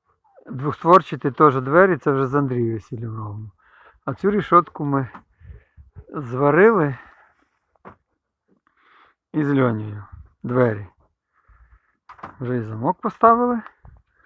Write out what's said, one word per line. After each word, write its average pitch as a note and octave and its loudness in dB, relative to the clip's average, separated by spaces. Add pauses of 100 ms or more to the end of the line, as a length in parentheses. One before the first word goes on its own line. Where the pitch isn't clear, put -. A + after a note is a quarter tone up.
(480)
двохстворчаті D3+ 0
теж C3+ 4
двері, E3 4
це C#3+ -2
вже C3+ 0
з B2+ -6
Андрією B2 -2
Василем A2+ -12
робимо. G#2+ -12 (540)
А C#3 -8
цю F#3+ -2
рішотку F3 2
ми C#3 -2 (1040)
зварили D3 2 (2250)
із C#3+ -2
Льонією. G#2+ -2 (380)
Двері. A#2+ -2 (1500)
Вже B2 -4
і A#2+ -2
замок A2+ -6
поставили. A#3 2 (640)